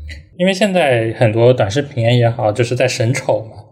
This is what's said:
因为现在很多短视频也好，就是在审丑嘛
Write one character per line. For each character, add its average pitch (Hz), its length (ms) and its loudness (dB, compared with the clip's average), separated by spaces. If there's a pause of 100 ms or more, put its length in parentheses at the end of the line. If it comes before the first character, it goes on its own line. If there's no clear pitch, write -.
(380)
因 180 100 0
为 285 60 2
现 208 200 0
在 123 460 2
很 110 140 4
多 113 200 4
短 113 160 0
视 135 120 0
频 120 360 0
也 120 120 4
好， 113 200 -2
就 107 140 0
是 117 100 -2
在 127 140 0
审 120 260 -2
丑 - 300 -2
嘛 110 140 -18 (140)